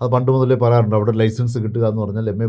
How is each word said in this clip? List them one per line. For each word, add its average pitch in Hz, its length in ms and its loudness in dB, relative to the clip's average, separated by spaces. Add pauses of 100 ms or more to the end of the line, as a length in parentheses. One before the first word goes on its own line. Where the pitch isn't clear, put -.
അത് 123 140 -2
പണ്ട് 123 200 0
മുതലേ 131 300 2
പറയാറുണ്ട്, 113 340 4
അവിടെ 107 140 0 (100)
ലൈസൻസ് 117 420 -2
കിട്ടുക 113 260 -4
എന്ന് 110 120 -4
പറഞ്ഞാൽ 107 320 -4
എം 110 80 -4
എ 113 60 -2